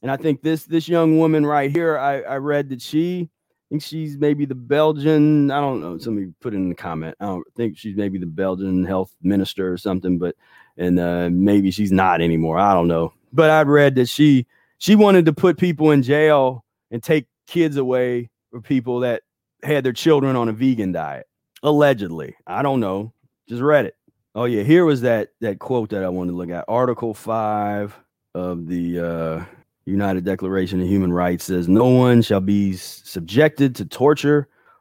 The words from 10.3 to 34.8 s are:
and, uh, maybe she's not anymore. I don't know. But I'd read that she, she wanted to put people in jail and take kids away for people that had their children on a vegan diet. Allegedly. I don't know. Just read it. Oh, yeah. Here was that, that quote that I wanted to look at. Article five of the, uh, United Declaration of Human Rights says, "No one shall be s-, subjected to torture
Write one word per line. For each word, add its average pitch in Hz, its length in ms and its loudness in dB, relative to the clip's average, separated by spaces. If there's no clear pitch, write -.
and, 90 220 0
uh, 87 320 -2
maybe 98 400 2
she's 101 200 -2
not 92 280 2
anymore. 82 380 0
I 101 160 4
don't 85 160 2
know. 82 240 -2
But 156 180 4
I'd 156 200 4
read 143 260 4
that 123 140 2
she, 143 360 4
she 208 160 4
wanted 196 320 6
to 156 60 4
put 175 240 2
people 156 340 2
in 139 120 4
jail 135 600 2
and 117 120 -8
take 156 260 -2
kids 160 300 0
away 123 520 -2
for 120 100 -16
people 123 420 -4
that 120 200 -4
had 143 220 -2
their 127 80 -2
children 139 420 2
on 117 140 0
a 110 40 -2
vegan 113 380 0
diet. 76 360 -8
Allegedly. 113 720 0
I 101 180 -6
don't 135 180 0
know. 101 320 -4
Just 120 140 -10
read 143 240 4
it. - 100 -10
Oh, 117 100 -4
yeah. 113 180 -2
Here 160 200 6
was 147 180 2
that, 117 280 0
that 101 200 -4
quote 113 320 -4
that 98 120 -4
I 92 60 -2
wanted 90 220 -4
to 87 60 -6
look 87 120 -8
at. 87 180 -10
Article 117 460 -2
five 104 840 -6
of 90 320 -8
the, 87 320 -4
uh, 82 460 -6
United 95 380 -4
Declaration 95 560 -4
of 90 80 -2
Human 95 240 0
Rights 90 340 -2
says, 90 220 -4
"No 107 200 4
one 127 340 6
shall 104 180 2
be 98 340 0
s-, - 300 -16
subjected 123 720 0
to - 80 -8
torture 143 640 0